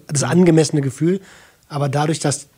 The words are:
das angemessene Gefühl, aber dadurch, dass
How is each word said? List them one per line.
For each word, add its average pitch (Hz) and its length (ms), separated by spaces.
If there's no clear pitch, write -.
das 139 160
angemessene 160 580
Gefühl, 160 400
aber 143 200
dadurch, 147 320
dass - 260